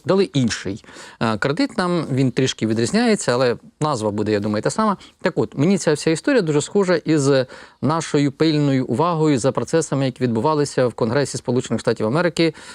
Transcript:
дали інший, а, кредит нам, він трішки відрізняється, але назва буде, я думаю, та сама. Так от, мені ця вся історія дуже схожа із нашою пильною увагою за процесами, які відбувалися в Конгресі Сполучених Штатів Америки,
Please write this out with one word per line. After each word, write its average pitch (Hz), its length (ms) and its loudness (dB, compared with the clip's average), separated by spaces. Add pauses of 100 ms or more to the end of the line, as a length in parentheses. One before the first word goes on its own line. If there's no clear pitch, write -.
дали 190 200 2
інший, 107 600 -2 (340)
а, 110 180 0
кредит 180 420 -2
нам, 175 340 0
він 131 180 2
трішки 131 360 -2
відрізняється, 123 680 0
але 123 240 2 (240)
назва 123 300 -2
буде, 104 220 -2
я 104 80 2
думаю, 107 220 -2
та - 80 -2
сама. 220 260 0 (260)
Так 180 140 0
от, 117 180 -2
мені 170 240 2
ця 160 140 0
вся 151 180 0
історія 233 320 2
дуже 151 180 0
схожа 185 360 0
із 143 340 2 (520)
нашою 143 500 0
пильною 147 540 2
увагою 156 520 2
за 123 140 2
процесами, 139 540 0
які 127 180 -6
відбувалися 131 600 0
в 113 80 -4
Конгресі 123 440 -2
Сполучених 120 420 -2
Штатів 110 260 -2
Америки, 160 480 0 (200)